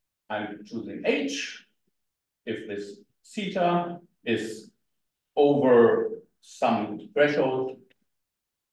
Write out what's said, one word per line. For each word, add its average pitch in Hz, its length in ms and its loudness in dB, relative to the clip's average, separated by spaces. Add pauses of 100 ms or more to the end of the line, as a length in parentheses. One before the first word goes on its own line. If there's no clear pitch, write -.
(280)
I'm - 380 -8
choosing - 400 -10
H - 580 -4 (800)
if - 240 -10
this 101 300 -12 (260)
theta 175 760 -2 (280)
is - 440 -4 (640)
over 127 760 6 (320)
some 107 720 -2
threshold. 131 640 0 (960)